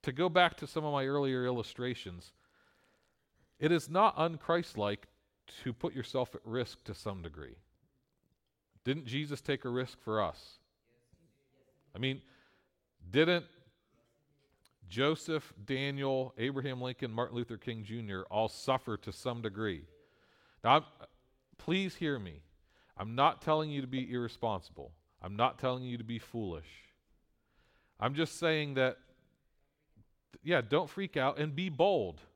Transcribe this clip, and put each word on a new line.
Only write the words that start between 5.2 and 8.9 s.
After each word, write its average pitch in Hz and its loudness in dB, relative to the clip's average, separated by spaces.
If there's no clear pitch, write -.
to 127 -4
put - -4
yourself 127 -2
at - -10
risk 117 -4
to 101 -10
some 98 -6
degree. 73 -12
Didn't 139 -2